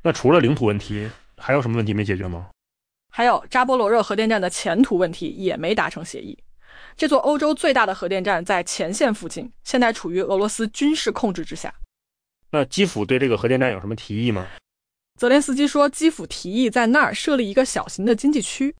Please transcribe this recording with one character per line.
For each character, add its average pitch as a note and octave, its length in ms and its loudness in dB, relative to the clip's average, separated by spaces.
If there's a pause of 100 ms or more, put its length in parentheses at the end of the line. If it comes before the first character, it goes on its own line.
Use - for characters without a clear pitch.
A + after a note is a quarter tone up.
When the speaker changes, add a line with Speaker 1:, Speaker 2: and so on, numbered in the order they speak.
Speaker 1:
那 D3+ 120 0
除 C3 180 2
了 E3+ 80 6
领 C3 160 2
土 A#2 80 -2
问 G#2 160 2
题， G#2 300 -8 (260)
还 - 160 -6
有 C#3 100 4
什 A#2+ 80 -2
么 A2+ 60 -2
问 A2+ 100 0
题 G#2+ 80 0
没 G#2 120 0
解 G2 100 0
决 F#2 100 -6
吗？ F2 220 -10 (640)
Speaker 2:
还 A#3+ 140 0
有 A#3 240 2
扎 B3+ 160 0
波 C4 100 2
罗 G#3+ 160 2
热 A#3 100 4
核 G3 140 -2
电 A3 140 0
站 G#3+ 120 2
的 F3+ 80 -2
前 F#3 320 -2
途 G#3 160 2
问 F3 140 2
题 E3+ 160 -8
也 F#3 300 -4
没 E3+ 180 -2
达 - 140 -2
成 D#3+ 160 -10
协 A#2+ 160 -14
议。 - 180 -16 (560)
这 D#4 100 -2
座 C#4 140 4
欧 D4 180 2
洲 D4+ 160 0
最 D4 200 0
大 A#3+ 120 4
的 F#3+ 80 -2
核 F#3 140 -6
电 F#3 160 -2
站 F3+ 220 0
在 F3+ 180 0
前 F3 300 -4
线 A#3 200 2
附 F3 140 -8
近， - 240 -12 (140)
现 B3+ 140 0
在 A#3 120 4
处 F#3+ 180 -8
于 F3+ 120 0
俄 F#3+ 160 0
罗 G3+ 100 2
斯 A3 220 -4
军 D4 260 2
事 - 160 -2
控 G3+ 220 -2
制 E3+ 100 -6
之 - 100 -10
下。 - 200 -12 (760)
Speaker 1:
那 D3 120 2
基 F#3+ 220 2
辅 G#2+ 180 -4
对 B2+ 160 2
这 C3+ 80 2
个 A2+ 100 2
核 F#2+ 80 -2
电 B2+ 140 4
站 B2+ 140 2
有 F#2+ 80 -6
什 G2+ 80 -8
么 A2+ 40 -4
提 A2 320 -4
议 A#2+ 60 2
吗？ F#2 160 -4 (720)
Speaker 2:
泽 A#3+ 80 0
连 C#4 140 6
斯 C#4 120 -2
基 C#4+ 140 2
说， C#4+ 220 2
基 D#4 200 2
辅 D#3+ 160 -4
提 - 240 -10
议 A3+ 200 2
在 A#3 180 2
那 C4 160 4
儿 G3+ 100 0
设 D4 220 0
立 A#3 140 0
一 G3 40 -8
个 C4 120 4
小 - 200 -6
型 - 200 -8
的 A3+ 100 4
经 C#4 160 2
济 C#4 100 2
区。 C#4 380 -4